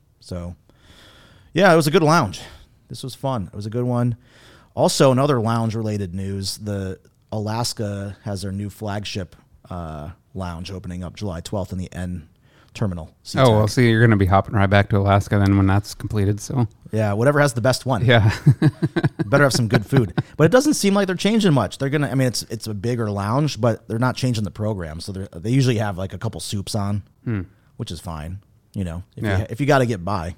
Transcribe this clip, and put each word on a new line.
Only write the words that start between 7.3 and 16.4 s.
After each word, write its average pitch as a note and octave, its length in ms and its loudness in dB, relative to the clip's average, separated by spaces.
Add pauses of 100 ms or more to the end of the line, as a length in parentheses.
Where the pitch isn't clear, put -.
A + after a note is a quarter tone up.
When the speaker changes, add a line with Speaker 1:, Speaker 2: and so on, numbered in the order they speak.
Speaker 1:
Alaska G#2 960 -6
has G2 160 -8
their G2 120 -8
new G2+ 180 -8
flagship, G2+ 640 -8 (320)
uh, D#2+ 420 -10 (220)
lounge F2 380 -10
opening F2+ 340 -10
up E2 120 -12
July F#2 260 -8
twelfth G2 300 -6
in F#2 60 -6
the F2+ 140 -8
N F2+ 360 -10 (440)
terminal. F2 420 -6 (220)
Speaker 2:
Oh, C3 140 6
well, G#2+ 160 4
Speaker 1:
SeaTac. G#2 40 -2
Speaker 2:
see, A#2+ 200 4
you're A2+ 100 4
gonna A#2 160 6
be G2 100 2
hopping G2 280 2
right G2 140 4
back G2+ 200 4
to G#2+ 100 0
Alaska G2 400 2
then G2 180 4
when G2 120 6
that's G2 260 0
completed, G2+ 460 -2